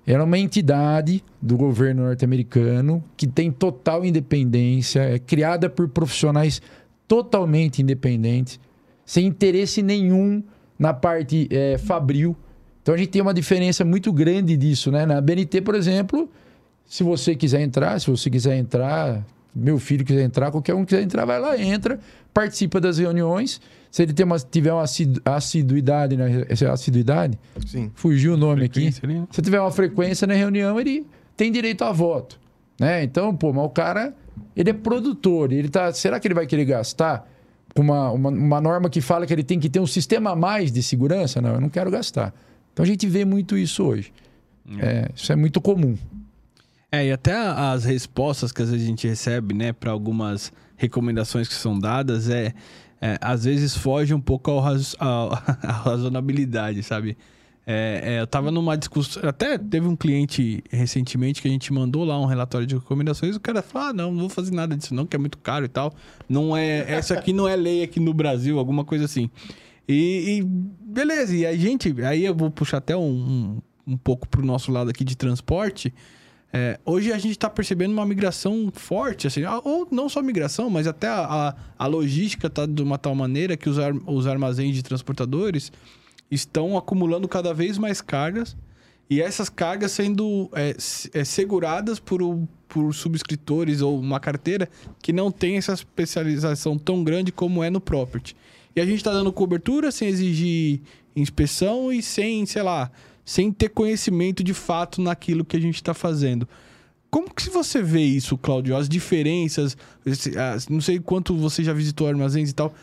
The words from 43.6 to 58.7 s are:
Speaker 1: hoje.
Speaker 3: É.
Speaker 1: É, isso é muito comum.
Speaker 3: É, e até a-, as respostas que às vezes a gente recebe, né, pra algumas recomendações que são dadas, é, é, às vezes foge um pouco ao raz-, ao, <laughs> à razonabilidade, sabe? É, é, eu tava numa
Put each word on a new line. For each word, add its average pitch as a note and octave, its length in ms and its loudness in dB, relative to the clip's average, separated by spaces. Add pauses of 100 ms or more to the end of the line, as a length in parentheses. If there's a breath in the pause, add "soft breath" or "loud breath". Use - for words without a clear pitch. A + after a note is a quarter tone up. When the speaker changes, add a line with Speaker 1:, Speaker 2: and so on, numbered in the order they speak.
Speaker 1:
hoje. G#2+ 280 -2 (640 soft breath)
Speaker 3:
É. G2+ 100 -2
Speaker 1:
É, A#2 280 0
isso - 180 -4
é D3+ 40 2
muito D3+ 240 2
comum. D#3 360 2 (920 soft breath)
Speaker 3:
É, C#3+ 160 0
e C3+ 60 2
até C3+ 200 0
a-, F#3 380 -2
as B2+ 140 0
respostas B2+ 680 -2
que - 100 -4
às A#2 100 0
vezes A#2 140 0
a A2+ 40 0
gente A2+ 180 -2
recebe, A2+ 480 -2
né, A#2 180 -2
pra A#2 200 -6
algumas G#2+ 600 -4 (240 soft breath)
recomendações A#2 720 -2
que - 80 -8
são G#2 240 -2
dadas, A2+ 500 -2
é, A#2+ 240 0 (480 loud breath)
é, G#2+ 200 -2
às A#2 240 -2
vezes C#3+ 320 2
foge D3 380 0
um D3 60 0
pouco C3+ 300 -2
ao C#3+ 100 2
raz-, C3+ 380 0
ao, A#2+ 360 -2
<laughs> B2 280 -2
à - 100 -2 (120)
razonabilidade, B2 1000 -2
sabe? G#2+ 360 -6 (480 soft breath)
É, A2 360 -2
é, A#2 180 -2
eu A2+ 60 -2
tava C#3+ 240 -2
numa E3 280 0